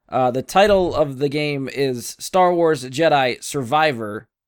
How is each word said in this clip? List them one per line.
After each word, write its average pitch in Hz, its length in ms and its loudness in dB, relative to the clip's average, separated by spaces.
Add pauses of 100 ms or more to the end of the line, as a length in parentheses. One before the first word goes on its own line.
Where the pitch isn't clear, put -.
Uh, 127 220 0
the 131 120 -2
title 190 520 2
of 139 240 -2
the 143 100 -2
game 143 400 -4
is 123 500 -4
Star 180 360 2
Wars 160 320 2
Jedi 135 560 0
Survivor. 123 840 -2 (200)